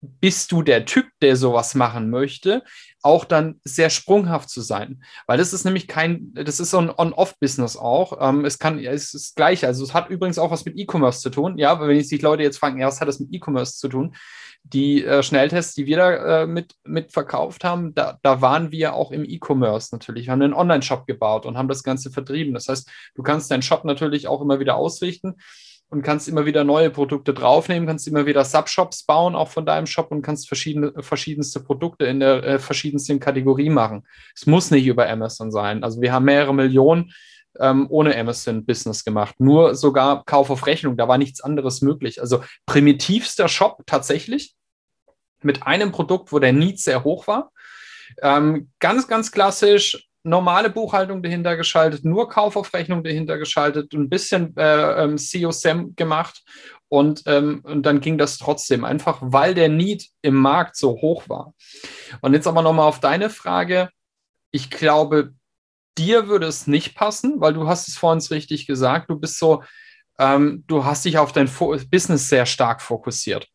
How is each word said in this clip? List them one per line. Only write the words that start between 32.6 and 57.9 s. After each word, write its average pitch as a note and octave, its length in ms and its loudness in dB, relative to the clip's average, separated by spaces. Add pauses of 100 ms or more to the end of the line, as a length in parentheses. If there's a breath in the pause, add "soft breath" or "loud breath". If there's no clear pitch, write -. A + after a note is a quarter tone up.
Kategorie C3+ 500 2
machen. A2 340 0 (300 soft breath)
Es - 120 -6
muss E3 260 4
nicht C3 160 6
über A#2+ 200 2
Amazon A2+ 440 -6
sein. G#2+ 320 -2
Also A2+ 160 -4
wir B2 120 0
haben C3 120 2
mehrere C#3+ 280 4
Millionen, C#3 600 4 (480 loud breath)
ähm, C3+ 280 2
ohne D3+ 300 2
Amazon A2+ 480 -6
Business A2+ 380 -4
gemacht. G#2+ 340 -4
Nur C#3+ 380 6
sogar C#3 480 2
Kauf C#3 260 2
auf C3 160 -4
Rechnung, C#3+ 300 -2
da A#2 100 0
war B2 120 4
nichts C3+ 220 -4
anderes C3+ 420 -4
möglich. C#3 380 -2
Also B2 220 -2 (240 loud breath)
primitivster D3 800 2
Shop - 400 0
tatsächlich D#3+ 720 -4 (840)
mit C#3 280 -2
einem F#3+ 240 0
Produkt, F3+ 400 -2
wo D3 80 2
der B2+ 120 6
Need E3 280 2
sehr B2+ 240 0
hoch D#3 240 -2
war. A3 240 -4 (680 loud breath)
Ähm, D3 500 2 (100)
ganz, A3+ 260 0
ganz A3 240 -2
klassisch G#3 800 2 (140)
normale F3+ 480 2
Buchhaltung F#3+ 520 -2
dahinter E3+ 340 -2
geschaltet, D#3+ 480 2
nur G3 240 0
Kauf G#3 280 0
auf G3 180 -6
Rechnung E3+ 300 -4
dahinter D#3 340 -4
geschaltet, D3 540 -2
ein D3 160 -2
bisschen, E3 480 -2
äh, D3+ 480 4
ähm, D3+ 140 -2
C E3+ 280 -4
O E3 60 -2
sam E3+ 420 -2
gemacht D#3+ 480 -4 (460 loud breath)
und, D3 380 2
ähm, D3 360 0
und D3 240 -4
dann C#3+ 140 2